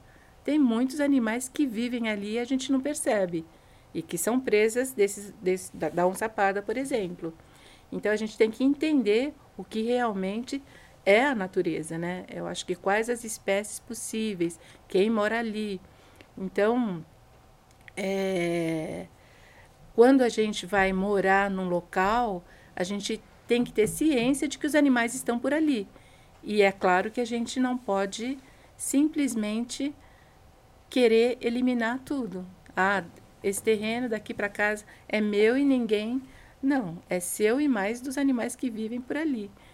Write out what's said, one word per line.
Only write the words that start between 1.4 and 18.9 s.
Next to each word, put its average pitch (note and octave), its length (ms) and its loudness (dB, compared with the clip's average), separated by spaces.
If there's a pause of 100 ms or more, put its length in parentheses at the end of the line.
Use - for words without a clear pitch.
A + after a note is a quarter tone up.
que D4 180 -2
vivem A#3 440 -2
ali G#3 220 -4
e A3+ 60 -2
a A#3+ 60 -2
gente C4 260 -2
não C4+ 100 2
percebe, G3+ 680 -2 (480)
e E3 80 -6
que E3+ 160 -8
são A#3+ 220 0
presas A3+ 520 0
desses, G3+ 480 -2
desse, F#3 340 -2
da, D#3+ 140 -4
da E3+ 180 2
onça-parda, G3 540 0
por G3+ 160 -6
exemplo. G3+ 560 -4 (600)
Então, F#3 180 -2
a G#3+ 60 2
gente G#3+ 200 -6
tem A3 140 4
que C4 140 -2
entender C#4 680 2 (240)
o G3 60 -14
que A3 200 -4
realmente A3+ 760 -2 (460)
é G#3+ 180 6
a C#4+ 100 2
natureza, E3+ 600 -2
né? F3+ 320 -6
Eu E3+ 180 -10
acho F3 200 -8
que F3+ 80 -4
quais G#3+ 340 0
as A#3+ 160 -4
espécies G#3 540 -4
possíveis, G#3+ 800 -4 (300)
quem G3 220 2
mora A3 280 0
ali. G#3+ 420 -4 (560)
Então, G3+ 680 0 (920)
é, F3 1120 -2 (880)